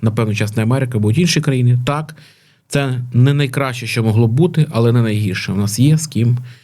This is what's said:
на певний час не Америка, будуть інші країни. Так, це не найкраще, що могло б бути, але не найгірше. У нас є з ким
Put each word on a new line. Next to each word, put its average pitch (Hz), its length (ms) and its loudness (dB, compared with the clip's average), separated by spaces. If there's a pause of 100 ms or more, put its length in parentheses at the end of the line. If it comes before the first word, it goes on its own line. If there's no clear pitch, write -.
на 113 80 0
певний 107 260 -2
час 107 200 -4
не 113 60 0
Америка, 120 360 -2
будуть 107 200 0
інші 175 220 2
країни. 123 460 2
Так, 151 300 -4 (520)
це 135 320 -2 (120)
не 131 220 4
найкраще, 135 520 -2
що 113 160 -2
могло 110 260 2
б - 20 -2
бути, 156 400 2
але 117 220 2
не 120 100 4
найгірше. 104 500 -2
У 92 40 -4
нас 101 220 -2
є 151 200 4
з 160 80 -8
ким 117 320 0 (260)